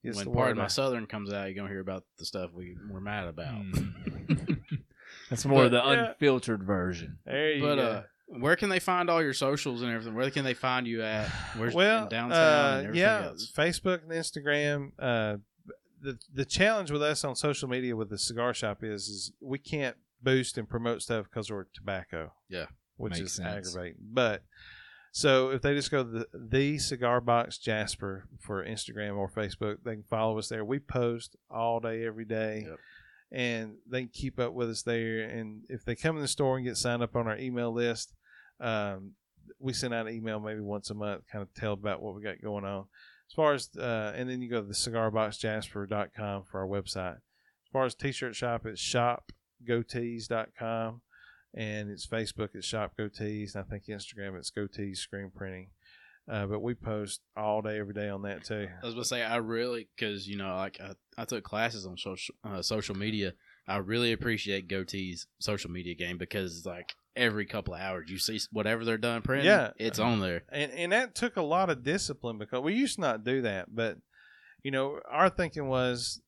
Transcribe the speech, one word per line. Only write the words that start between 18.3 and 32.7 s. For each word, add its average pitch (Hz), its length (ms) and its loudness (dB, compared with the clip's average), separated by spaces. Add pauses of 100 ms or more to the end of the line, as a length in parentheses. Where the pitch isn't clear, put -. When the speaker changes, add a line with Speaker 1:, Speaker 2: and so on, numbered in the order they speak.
Speaker 1:
shop 107 280 -2
is, 104 240 -4
is 101 320 -8
we 139 200 -6
can't 139 360 -2 (280)
boost 131 340 4
and 110 100 -4
promote 117 360 0
stuff 110 260 0
'cause 110 220 -6
we're 98 140 -6 (100)
tobacco. 92 580 -6 (160)
Speaker 2:
Yeah. 78 160 -6 (320)
Speaker 1:
Which 107 160 -4
Speaker 3:
Makes 85 80 -4
Speaker 1:
is 92 120 -6
Speaker 3:
sense. 95 420 -6
Speaker 1:
aggravating. 90 260 -8
But, 110 420 2 (720)
so 131 380 6
if 131 100 0
they 143 140 4
just 139 160 0
go 135 120 4
to 117 60 -4
the, 113 240 -4
the 135 440 2
Cigar 123 420 2
Box 120 380 2
Jasper 101 680 -2 (120)
for 98 260 -4
Instagram 104 520 -4
or 98 120 -2
Facebook, 104 540 -2
they 117 120 -4
can 104 140 -12
follow 110 300 2
us 107 80 -6
there. 110 160 -4
We 127 160 -2
post 120 560 -2 (140)
all 117 320 0
day, 113 240 -4
every 113 200 -6
day. 107 420 -2
Speaker 2:
Yep. 95 120 -12 (540)